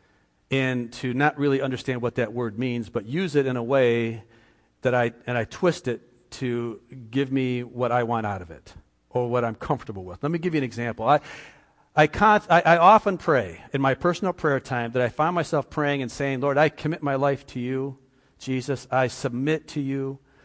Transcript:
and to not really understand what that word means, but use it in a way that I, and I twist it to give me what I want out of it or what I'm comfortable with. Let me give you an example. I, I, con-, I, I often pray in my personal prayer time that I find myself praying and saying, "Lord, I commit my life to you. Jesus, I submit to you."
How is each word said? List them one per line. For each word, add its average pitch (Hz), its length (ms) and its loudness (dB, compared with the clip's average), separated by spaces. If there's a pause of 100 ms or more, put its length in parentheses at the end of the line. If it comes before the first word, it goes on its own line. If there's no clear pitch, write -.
(500)
and 127 440 -2
to 127 200 -6
not 143 240 0
really 139 240 2
understand 131 400 -4
what 117 140 -4
that 113 160 0
word 117 260 -6
means, 120 320 -4
but 104 160 -6
use 151 300 -4
it 139 100 4
in 127 120 -2
a 120 60 -4
way 117 600 2 (580)
that 127 140 2
I, 120 160 2 (160)
and 123 100 -2
I 113 60 0
twist - 440 -2
it - 440 -10
to 117 480 -4 (320)
give 131 200 0
me 127 320 0
what 120 280 -2
I 123 120 2
want 113 220 -2
out 98 160 -4
of 82 100 -16
it - 220 -20 (360)
or 123 200 -2
what 120 160 0
I'm 113 100 -4
comfortable 107 480 -6
with. 90 200 -14
Let 147 80 -2
me 170 80 -4
give 170 140 -2
you 156 60 0
an 135 40 0
example. 113 440 -4
I, 143 140 6 (760)
I, 151 120 6
con-, 208 420 4
I, 170 120 6
I 170 160 6
often 190 400 8
pray 113 460 0 (100)
in 139 80 -2
my 135 120 4
personal 175 400 0
prayer 139 260 0
time 120 320 -4
that 127 100 0
I 120 80 2
find 165 260 0
myself 151 340 -2
praying 143 320 -2
and 120 100 -6
saying, 135 300 -4
"Lord, 139 160 0
I 151 120 6
commit 156 320 -4
my 143 140 -2
life 139 320 0
to - 120 -10
you. 131 380 -6 (420)
Jesus, 131 520 -4
I 127 160 2
submit 139 600 -4
to 147 120 -6
you." 135 380 -6 (260)